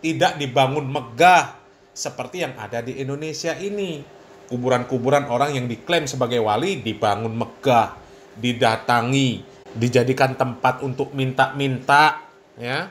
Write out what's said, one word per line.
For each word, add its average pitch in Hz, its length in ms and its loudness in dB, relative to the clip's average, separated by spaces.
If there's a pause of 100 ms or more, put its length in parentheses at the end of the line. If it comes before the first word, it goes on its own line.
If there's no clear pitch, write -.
tidak 160 320 0
dibangun 139 520 0
megah 139 680 4 (400)
seperti 156 520 -8
yang 131 120 -10
ada 113 240 -6
di 127 160 -8
Indonesia 147 560 -6
ini. 190 480 -6 (460)
Kuburan-kuburan 127 800 0
orang 135 240 0
yang 123 160 -4
diklaim 151 400 -2
sebagai 123 320 0
wali 123 400 0
dibangun 107 560 -2
megah, 120 560 2 (400)
didatangi, 120 1120 0 (320)
dijadikan 127 560 2
tempat 127 480 -2
untuk 135 320 -6
minta-minta, 135 1120 0 (320)
ya. 135 340 -6